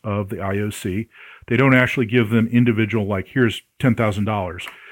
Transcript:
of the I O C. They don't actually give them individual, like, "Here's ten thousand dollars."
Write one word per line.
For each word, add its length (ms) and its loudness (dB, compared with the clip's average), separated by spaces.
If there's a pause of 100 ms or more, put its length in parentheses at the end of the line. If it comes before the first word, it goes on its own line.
of 240 -4
the 120 -8
I 180 -4
O 120 -4
C. 380 -6 (400)
They 80 0
don't 180 4
actually 320 2
give 240 2
them 180 4
individual, 560 2
like, 240 -4
"Here's 340 0 (180)
ten 160 2
thousand 280 0
dollars." 440 -6 (240)